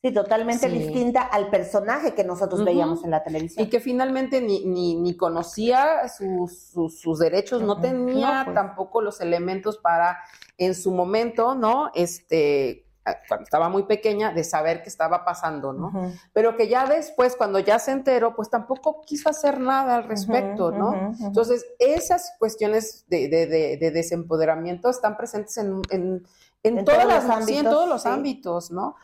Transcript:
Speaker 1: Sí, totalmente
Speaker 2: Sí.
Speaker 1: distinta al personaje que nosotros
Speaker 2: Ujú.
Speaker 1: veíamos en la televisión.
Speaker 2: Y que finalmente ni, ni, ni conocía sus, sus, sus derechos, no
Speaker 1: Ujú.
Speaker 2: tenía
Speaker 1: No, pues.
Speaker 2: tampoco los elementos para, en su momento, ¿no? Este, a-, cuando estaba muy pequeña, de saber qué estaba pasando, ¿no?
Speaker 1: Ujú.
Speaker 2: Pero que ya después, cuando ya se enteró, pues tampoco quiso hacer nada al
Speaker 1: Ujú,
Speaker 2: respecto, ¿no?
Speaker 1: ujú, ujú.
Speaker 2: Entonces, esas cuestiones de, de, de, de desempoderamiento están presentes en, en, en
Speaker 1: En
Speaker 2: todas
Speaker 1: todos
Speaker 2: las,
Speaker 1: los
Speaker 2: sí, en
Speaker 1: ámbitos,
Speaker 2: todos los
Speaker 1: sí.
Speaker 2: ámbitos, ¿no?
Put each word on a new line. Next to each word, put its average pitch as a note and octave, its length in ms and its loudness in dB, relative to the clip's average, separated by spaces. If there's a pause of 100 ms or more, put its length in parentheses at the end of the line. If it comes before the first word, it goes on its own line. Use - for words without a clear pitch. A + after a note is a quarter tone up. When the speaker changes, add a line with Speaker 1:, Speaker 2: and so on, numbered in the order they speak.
Speaker 1:
Sí, B3+ 120 0
totalmente A3+ 560 0
Speaker 2:
Sí. E3+ 80 -2
Speaker 1:
distinta A#3+ 460 0
al G3+ 260 0
personaje B3+ 640 0
que G#3 100 0
nosotros F3+ 360 -2
Speaker 2:
Ujú. G#3 60 2
Speaker 1:
veíamos E3+ 380 2
en E3+ 60 -4
la D#3 140 0
televisión. D#3+ 420 -4
Speaker 2:
Y A3 60 -10
que A#3+ 80 2
finalmente C4 600 0
ni, G#3 240 0
ni, F3+ 380 0
ni F3 160 -2
conocía A#3 920 0
sus, F3+ 500 -6 (100)
sus, E3 320 -4
sus D#3+ 160 -2
derechos, G3 460 0
no G#3 100 0
Speaker 1:
Ujú. F#3 80 -4
Speaker 2:
tenía B3+ 580 0
Speaker 1:
No, C4 60 -2
pues. C4 100 -8
Speaker 2:
tampoco F#3+ 460 -2
los G#3 180 -6
elementos F#3 600 -2
para, E3+ 400 2 (400)
en F3+ 160 2
su F#3+ 160 -2
momento, A3+ 640 0
¿no? B3+ 400 2
Este, D3 920 0 (180)
a-, G2+ 120 -2 (120)
cuando - 180 -2
estaba E3 240 2
muy G3 140 0
pequeña, G#3+ 480 0
de E3 120 -2
saber E3 400 -2
qué G3+ 60 -16
estaba E3+ 360 -2
pasando, D#3 480 -4
¿no? E3 140 -8
Speaker 1:
Ujú. F#3 260 -6 (200)
Speaker 2:
Pero A3+ 220 4
que A3+ 120 2
ya B3+ 180 2
después, C4 500 2
cuando G3+ 220 0
ya G#3 220 4
se C4 120 -4
enteró, B3 440 2
pues A3 160 -6
tampoco C4 500 -4
quiso D4+ 280 -2
hacer D4 300 0
nada C4 360 2
al A#3+ 60 0
Speaker 1:
Ujú, A3+ 80 -10
Speaker 2:
respecto, G3+ 640 0
¿no? G#3 180 0
Speaker 1:
ujú, G#3 80 -2 (180)
ujú. A3+ 100 -8
Speaker 2:
Entonces, A3+ 400 0 (140)
esas E4+ 580 2
cuestiones A3 680 -2
de, D3 200 0
de, D#3+ 200 2
de, D3+ 300 0
de D#3+ 120 0
desempoderamiento E3 1000 -2
están G#3+ 260 -2
presentes G#3+ 400 -8
en, G3 320 -4
en, F#3 380 -4 (360)
en A3 160 2
Speaker 1:
En G3 60 -2
Speaker 2:
todas D4+ 180 6
Speaker 1:
todos G4+ 100 6
Speaker 2:
las, C#4+ 120 4
Speaker 1:
los A3 200 2
Speaker 2:
sí, A3 80 0
en C#4+ 60 0
Speaker 1:
ámbitos, D4 160 4
Speaker 2:
todos E4+ 140 4
los B3 120 0
Speaker 1:
sí. A#3 80 -2
Speaker 2:
ámbitos, A#3+ 640 -4
¿no? G#3 320 -6